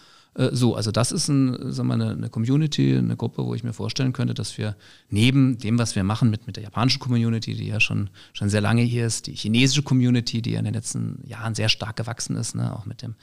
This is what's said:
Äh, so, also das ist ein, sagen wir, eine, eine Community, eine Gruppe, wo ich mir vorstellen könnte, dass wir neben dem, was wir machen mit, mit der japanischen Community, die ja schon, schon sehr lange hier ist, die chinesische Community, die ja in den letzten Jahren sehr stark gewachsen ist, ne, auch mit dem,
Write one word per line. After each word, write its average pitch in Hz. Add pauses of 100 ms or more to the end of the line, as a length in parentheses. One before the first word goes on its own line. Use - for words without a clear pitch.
(340)
Äh, 131
so, 123
also 110
das 113
ist 160
ein, 131
sagen 123
wir, 123
eine, 113
eine 110
Community, 135
eine 117
Gruppe, 117
wo 120
ich 117
mir 117
vorstellen 123
könnte, 120
dass 117
wir 107 (340)
neben 127
dem, 110
was 117
wir 98
machen 107
mit, 107
mit 104
der 107
japanischen 127
Community, 113
die 107
ja 107
schon, 104 (240)
schon 104
sehr 104
lange 113
hier 120
ist, -
die -
chinesische 131
Community, 123
die 113
ja 110
in 110
den 107
letzten 113
Jahren 113
sehr 107
stark 110
gewachsen 113
ist, 113
ne, 113
auch 101
mit -
dem, 110